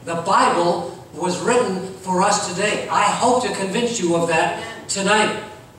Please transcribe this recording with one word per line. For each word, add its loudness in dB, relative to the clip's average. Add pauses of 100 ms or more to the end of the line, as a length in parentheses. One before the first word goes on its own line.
The -4
Bible 2 (160)
was -2
written 0
for 0
us 2
today. -2
I 2
hope 2
to -4
convince -2
you 2
of 0
that 0 (260)
tonight, 0 (360)